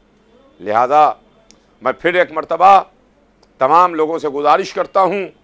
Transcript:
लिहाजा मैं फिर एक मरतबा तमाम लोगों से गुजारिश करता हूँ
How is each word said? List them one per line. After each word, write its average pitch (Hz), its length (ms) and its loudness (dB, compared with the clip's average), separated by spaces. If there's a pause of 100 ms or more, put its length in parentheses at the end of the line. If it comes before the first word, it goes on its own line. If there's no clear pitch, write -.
(600)
लिहाजा 123 480 2 (760)
मैं 123 120 -4
फिर 170 240 -4
एक 165 140 0
मरतबा 165 460 2 (840)
तमाम 165 360 2
लोगों 156 240 -4
से 151 100 -6
गुजारिश 147 440 -2
करता 190 280 -4
हूँ 185 260 -2 (160)